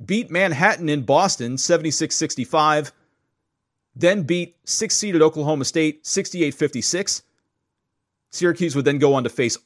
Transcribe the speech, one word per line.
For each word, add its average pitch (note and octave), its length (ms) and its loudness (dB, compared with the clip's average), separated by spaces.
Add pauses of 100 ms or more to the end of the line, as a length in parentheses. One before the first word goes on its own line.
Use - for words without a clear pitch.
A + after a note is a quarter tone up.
beat G#3+ 260 -4
Manhattan F3 600 0
in D3 120 0
Boston, C3+ 540 0
seventy-six D#3 580 0
sixty-five, D3+ 760 0 (1000)
then F3 300 2
beat F3 400 -4
six - 300 -4
seeded F#3 280 0
Oklahoma D#3 420 2
State, D#3 420 -2
sixty-eight F3 480 -2
fifty-six. D3+ 680 -4 (1040)
Syracuse F3 480 -2
would C#3 80 0
then C#3+ 140 2
go C#3 160 4
on C3 100 0
to A#2+ 60 -4
face A#2+ 360 -2